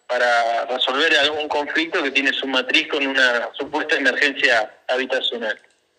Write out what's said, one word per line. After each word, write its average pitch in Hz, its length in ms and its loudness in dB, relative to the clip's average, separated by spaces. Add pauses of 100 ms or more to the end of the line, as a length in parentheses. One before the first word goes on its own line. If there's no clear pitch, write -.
para 117 600 2
resolver 135 520 2
algún 151 300 0
conflicto 160 560 -2
que 139 80 -2
tiene 139 200 0
su - 140 -2
matriz 135 440 0
con 143 180 -2
una 127 500 2
supuesta 151 380 -2
emergencia 131 760 0 (160)
habitacional. 123 720 -4 (400)